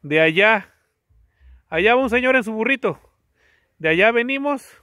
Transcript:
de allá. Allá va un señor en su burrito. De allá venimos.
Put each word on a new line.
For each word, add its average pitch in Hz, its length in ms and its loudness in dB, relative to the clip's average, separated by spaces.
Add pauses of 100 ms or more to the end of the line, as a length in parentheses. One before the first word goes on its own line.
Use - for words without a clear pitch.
de 151 200 0
allá. 190 520 2 (960)
Allá 196 260 0
va 254 60 0
un 262 80 -2
señor 254 280 0
en 240 80 0
su 220 80 -8
burrito. 220 460 -4 (760)
De 156 120 -2
allá 185 220 2
venimos. 269 540 -4 (180)